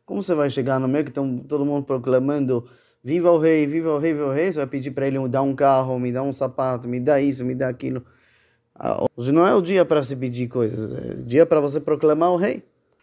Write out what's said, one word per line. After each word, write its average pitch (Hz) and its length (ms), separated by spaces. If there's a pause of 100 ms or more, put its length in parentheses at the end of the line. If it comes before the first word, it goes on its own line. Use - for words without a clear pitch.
Como 202 160
você 185 140
vai 147 140
chegar 131 320
no 131 80
meio 143 160
que 147 60
tão 135 260
todo 139 280
mundo 143 200
proclamando, 127 800 (360)
"Viva 170 300
o 170 60
rei, 156 300
viva 160 240
o 147 80
rei, 160 140
viva 147 140
o 135 40
rei", 160 200
você 151 60
vai 139 100
pedir 131 240
pra 135 160
ele, 135 120
"Me 131 100
dá 131 120
um 135 140
carro, 131 420
me 123 140
dá 127 120
um 139 100
sapato, 127 560
me 123 100
dá 139 220
isso, 131 240
me 127 100
dá 127 140
aquilo"? 127 340 (680)
Ah, - 320 (100)
hoje 123 160
não 165 140
é 214 100
o 202 60
dia 180 240
pra 151 180
se 131 120
pedir 123 320
coisas, 113 460
é - 200 (100)
dia 131 220
pra 165 140
você 143 200
proclamar 151 520
o 180 40
rei. 190 280 (400)